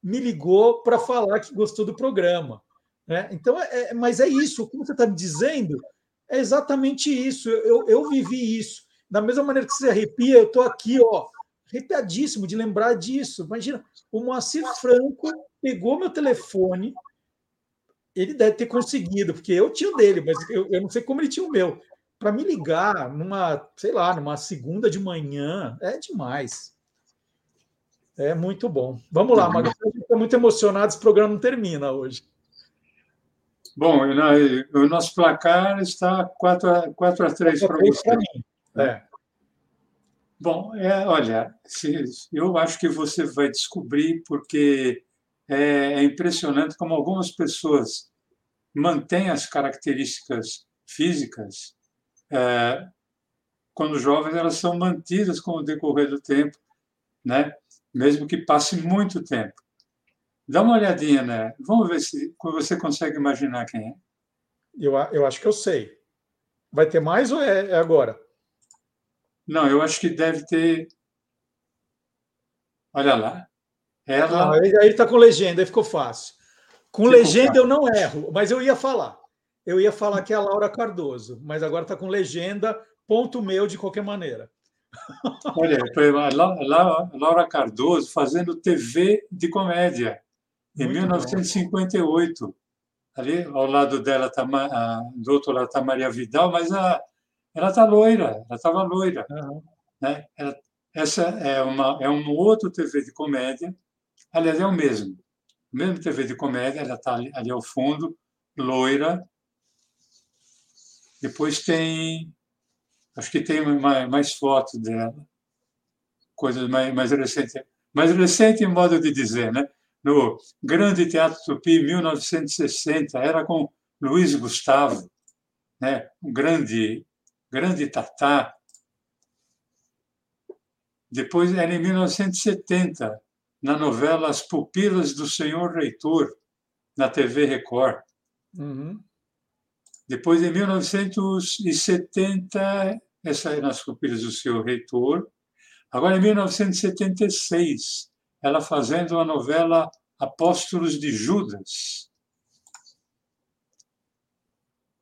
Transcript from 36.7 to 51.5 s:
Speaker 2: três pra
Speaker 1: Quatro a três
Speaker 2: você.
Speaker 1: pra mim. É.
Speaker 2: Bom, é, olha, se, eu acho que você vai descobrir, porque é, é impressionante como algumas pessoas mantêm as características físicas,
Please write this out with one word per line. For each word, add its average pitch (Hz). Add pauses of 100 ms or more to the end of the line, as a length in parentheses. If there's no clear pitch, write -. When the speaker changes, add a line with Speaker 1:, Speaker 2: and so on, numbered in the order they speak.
Speaker 2:
três 160
pra 190
Speaker 1:
Quatro 160
a 160
três 196
Speaker 2:
você. -
Speaker 1:
pra 233
mim. 190 (340)
É. 123 (1400)
Speaker 2:
Bom, 180
é, 196
olha, 117 (120)
se, 147 (260)
eu 175
acho 165
que 175
você 151
vai 139
descobrir, 151
porque 143 (460)
é, 143
é 139
impressionante 156
como 165
algumas 180
pessoas 143 (600)
mantêm 170
as 143
características 135 (220)
físicas, 143 (560)